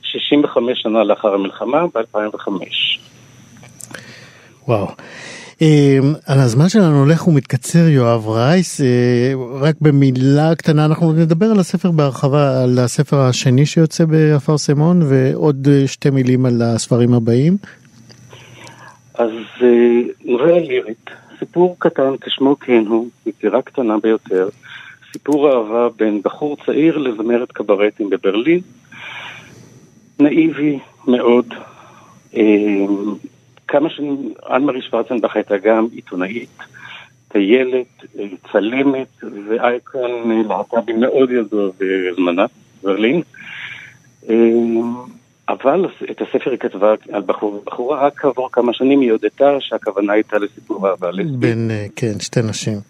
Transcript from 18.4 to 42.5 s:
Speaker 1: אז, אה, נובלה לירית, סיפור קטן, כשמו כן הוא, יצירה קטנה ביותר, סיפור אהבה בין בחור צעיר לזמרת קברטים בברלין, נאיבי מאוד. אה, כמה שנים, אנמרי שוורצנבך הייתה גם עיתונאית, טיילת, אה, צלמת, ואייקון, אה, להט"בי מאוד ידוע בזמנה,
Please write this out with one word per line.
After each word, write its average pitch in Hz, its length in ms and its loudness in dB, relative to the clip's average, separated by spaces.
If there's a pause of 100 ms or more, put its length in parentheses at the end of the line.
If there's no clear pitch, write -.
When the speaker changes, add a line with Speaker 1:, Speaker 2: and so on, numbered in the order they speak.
Speaker 1:
אז, 117 160 -2 (320)
אה, 123 60 6 (560)
נובלה 143 340 2
לירית, 127 520 -6 (280)
סיפור 175 400 -2
קטן, 135 420 0
כשמו 139 400 0
כן 117 280 2
הוא, 113 180 0 (200)
יצירה 110 360 -2
קטנה 110 400 -4
ביותר, 101 460 -2 (640)
סיפור 143 400 0
אהבה 117 440 0
בין 107 280 -2
בחור 147 320 -6 (100)
צעיר 143 320 0
לזמרת 120 540 -4
קברטים 101 580 -2
בברלין, 110 500 0 (1600)
נאיבי 147 580 2 (280)
מאוד. 120 480 2 (840)
אה, 117 60 2 (1300)
כמה 147 220 0
שנים, 139 420 -8 (180)
אנמרי 131 320 -2
שוורצנבך 113 540 -4
הייתה 104 220 -2
גם 110 340 2
עיתונאית, 113 680 -10 (680)
טיילת, 123 580 0 (320)
אה, 101 60 -8 (280)
צלמת, 131 560 0 (400)
ואייקון, 120 600 -4 (220)
אה, 113 160 0
להט"בי 107 440 -4
מאוד 123 380 0
ידוע 104 400 -2 (100)
בזמנה, 92 680 -2 (360)